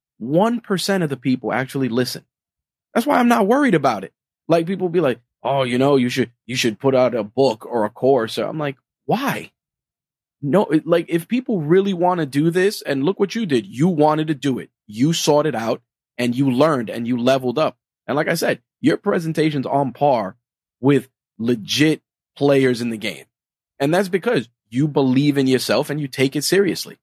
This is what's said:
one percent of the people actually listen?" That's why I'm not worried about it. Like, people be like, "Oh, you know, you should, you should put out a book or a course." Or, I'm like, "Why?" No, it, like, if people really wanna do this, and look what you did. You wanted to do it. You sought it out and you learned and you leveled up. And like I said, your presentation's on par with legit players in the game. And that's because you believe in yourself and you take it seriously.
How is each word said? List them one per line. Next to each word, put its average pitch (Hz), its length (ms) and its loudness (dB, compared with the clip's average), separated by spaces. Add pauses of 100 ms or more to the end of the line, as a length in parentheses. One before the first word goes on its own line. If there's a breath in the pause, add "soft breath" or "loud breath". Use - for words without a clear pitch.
(180)
one 196 420 0
percent 190 420 -2
of 151 80 -2
the 139 60 -6
people 127 360 -2
actually 131 360 -4
listen?" 123 360 -4 (680)
That's 240 120 -2
why 285 120 2
I'm 240 100 2
not 226 200 2
worried 254 260 2
about 127 300 0
it. - 80 -16 (360)
Like, 165 180 2
people 185 220 -4
be 175 120 0
like, 135 200 0 (220)
"Oh, 135 200 0
you 123 160 0
know, 139 180 4
you 123 120 2
should, 123 240 -2 (140)
you 123 100 -8
should 113 240 -2
put 135 140 2
out 123 200 2
a 113 80 -2
book 113 420 0
or 117 200 -2
a 107 60 -2
course." 127 480 0
Or, 113 80 -2
I'm 156 120 -8
like, 147 180 -6 (280)
"Why?" 226 480 -4 (920)
No, 143 220 2
it, 156 220 0
like, 170 220 0
if 165 200 -2
people 240 320 -2
really 190 340 2
wanna 175 320 0
do 143 240 0
this, 185 320 0
and 135 220 -2
look 196 160 -2
what 202 140 -2
you 226 120 -4
did. 120 200 0
You 120 220 0
wanted 151 380 2
to 160 80 -2
do 131 240 -2
it. 78 120 -12 (160)
You 120 260 0
sought 147 340 2
it 147 80 -4
out 117 280 -4 (360)
and 123 160 0
you 135 160 2
learned 127 400 2
and 113 160 -8
you 123 100 -2
leveled 127 420 0
up. 151 200 -2 (280)
And 123 100 -4
like 156 120 -2
I 165 60 0
said, - 260 -2 (200)
your 165 160 2
presentation's 160 680 -2
on 135 260 -2
par 120 440 0 (440)
with 135 280 2 (300)
legit 123 640 0 (340)
players 135 440 2
in 120 100 -4
the 113 60 -6
game. 98 300 -10 (520)
And 147 160 0
that's 190 140 0
because 185 400 -2 (200)
you 139 200 0
believe 139 500 2
in 135 80 2
yourself 127 440 0
and 151 100 -6
you 143 80 -6
take 135 280 -2
it 143 80 -4
seriously. 175 580 -2